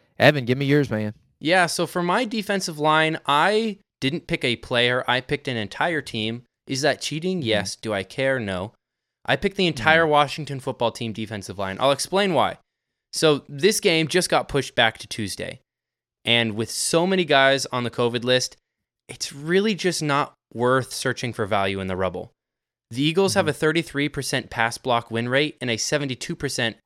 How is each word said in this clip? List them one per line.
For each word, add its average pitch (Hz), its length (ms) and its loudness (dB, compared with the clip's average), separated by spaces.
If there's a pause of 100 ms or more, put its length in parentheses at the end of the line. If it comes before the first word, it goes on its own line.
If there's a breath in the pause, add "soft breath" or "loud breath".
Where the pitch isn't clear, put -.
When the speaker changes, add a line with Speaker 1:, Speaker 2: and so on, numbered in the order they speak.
(180)
Speaker 1:
Evan, 139 260 6
give 123 140 0
me 143 80 -2
yours, 139 240 4
man. 107 240 -2 (240)
Speaker 2:
Yeah, 175 280 4
so 170 200 -2
for 175 160 -4
my 190 220 2
defensive 196 540 -4
line, 156 480 2
I 196 520 2 (220)
didn't 135 260 -2
pick 165 180 -2
a 120 120 0
player. 123 500 2
I 123 140 2
picked 139 280 -4
an 123 80 -4
entire 143 460 -2
team. 113 400 -6 (240)
Is 135 160 -4
that 143 180 0
cheating? 175 400 -4
Speaker 1:
Mm-hmm. 127 80 -4
Speaker 2:
Yes. 101 280 0
Do 110 160 -6
I 98 100 0
care? 135 380 -2
No. 98 320 -6 (540)
I 131 100 2
picked 196 200 -4
the 190 100 2
entire 156 360 4
Speaker 1:
Mm-hmm. 160 100 2
Speaker 2:
Washington 143 480 0
football 120 320 -2
team 117 200 -8
defensive 104 460 -8
line. 95 220 -4
I'll 139 120 4
explain 185 420 0
why. 104 240 2 (540)
So 151 360 2
this 151 320 2
game 160 280 2
just 175 220 0
got 147 180 2
pushed - 260 -4
back 117 240 4
to - 80 -14
Tuesday. 92 540 -8 (640)
And 117 300 2
with 110 160 -4
so - 360 0
many 185 180 2
guys 135 420 4
on 123 180 -4
the 113 60 -6
covid 120 340 -2
list, 127 320 0 (520)
it's - 240 -12
really 180 420 0
just 170 280 -2
not 147 320 0 (180)
worth 123 400 2
searching 123 400 -4
for 107 140 -4
value 98 340 0
in 95 60 -4
the 92 100 -4
rubble. 92 360 -4 (580)
The 123 120 -4
Eagles 175 320 2
have 190 100 2
Speaker 1:
Mm-hmm. 151 60 0
Speaker 2:
a 143 40 -2
thirty-three 156 560 0
percent 131 400 -6
pass 113 280 0
block 117 320 -2
win 117 180 -2
rate 143 320 0
and 127 100 -4
a 110 80 0
seventy-two 143 580 -4
percent 123 500 -4